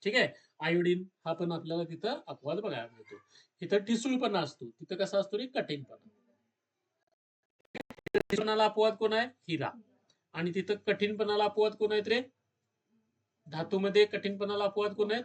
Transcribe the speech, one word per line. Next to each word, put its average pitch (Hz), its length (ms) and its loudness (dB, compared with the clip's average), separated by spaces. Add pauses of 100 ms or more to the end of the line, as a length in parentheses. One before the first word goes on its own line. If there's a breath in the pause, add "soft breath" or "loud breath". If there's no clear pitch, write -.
ठीक 208 120 0
आहे, 208 120 4 (320 loud breath)
आयोडीन 175 440 2 (220)
हा 165 80 -2
पण 170 180 -2
आपल्याला 170 320 -4
तिथं 170 440 -6
अपवाद 151 320 -6
बघायला 135 320 -6
मिळतो. - 240 -20 (460 soft breath)
तिथं 196 160 0
ठिसूळपणा 233 600 0
असतो, 131 300 -6
तिथं - 260 -12
कसा 196 240 0
असतो 196 180 -2
रे? 254 100 -4
कठीणपणा. 156 640 -8 (2000)
ठिसूळपणाला 214 520 2
अपवाद 214 280 4
कोण 214 200 0
आहे? 226 140 2
हिरा. 156 420 -4 (640)
आणि 170 220 -2
तिथं 190 200 0
कठीणपणाला 208 680 0
अपवाद 208 280 2
कोण 214 200 0
आहेत 208 160 0
रे? 240 140 2 (1300)
धातूमध्ये 196 540 4
कठीणपणाला 202 580 -2
अपवाद 202 300 0
कोण 208 180 0
आहेत? - 140 0